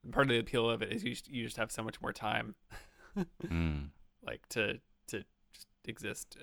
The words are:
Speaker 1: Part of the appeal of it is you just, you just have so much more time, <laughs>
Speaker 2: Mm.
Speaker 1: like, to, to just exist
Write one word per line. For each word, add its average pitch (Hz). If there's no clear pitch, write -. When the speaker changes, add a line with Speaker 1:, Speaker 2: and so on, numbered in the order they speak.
Speaker 1:
Part 139
of 131
the 120
appeal 117
of 113
it 95
is 110
you 120
just, -
you 123
just 113
have 110
so -
much 110
more 120
time, 113
<laughs> -
Speaker 2:
Mm. 76
Speaker 1:
like, -
to, 110
to 107
just -
exist -